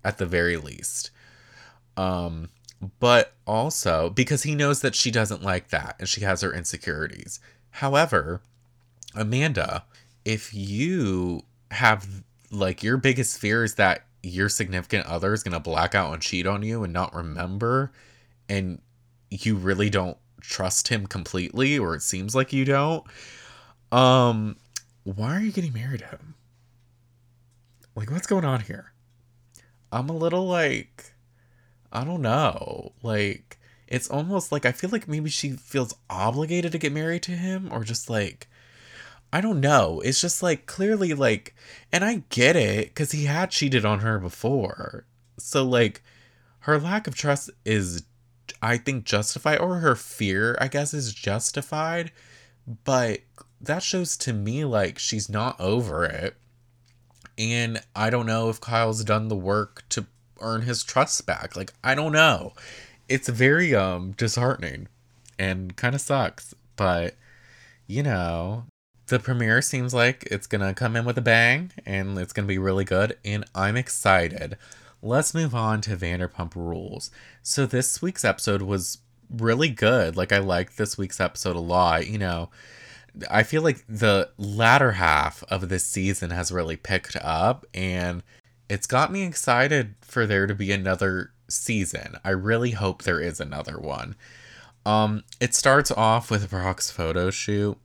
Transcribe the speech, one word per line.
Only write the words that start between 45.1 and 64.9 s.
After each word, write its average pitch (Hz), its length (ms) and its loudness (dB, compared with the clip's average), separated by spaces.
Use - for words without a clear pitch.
So, - 260 0
like, 120 400 2
her 151 200 2
lack 190 280 -2
of 135 80 -6
trust 143 340 -2
is, 95 380 -2
I 120 160 2
think, 127 280 -4
justified, 107 540 0
or 180 180 0
her 151 180 4
fear, 107 680 0
I 135 60 0
guess, 143 260 -2
is 127 200 -6
justified. 156 1000 -4
But 123 380 2
that 165 220 -4
shows - 360 -2
to 127 160 -4
me, 113 320 -2
like, 107 340 0
she's 107 300 -4
not 107 300 -2
over 92 460 0
it. - 300 -4
And 117 460 -2
I 107 160 2
don't 120 160 0
know 113 220 0
if 113 120 -6
Kyle's 113 420 0
done 107 260 2
the 110 60 0
work 98 540 -2
to - 160 -4
earn 113 200 -2
his 120 220 -2
trust - 420 2
back. - 300 -4
Like, 95 180 -10
I 131 120 4
don't 151 160 0
know. 147 420 4
It's 131 200 0
very, 139 440 6
um, 95 380 2
disheartening 117 800 -2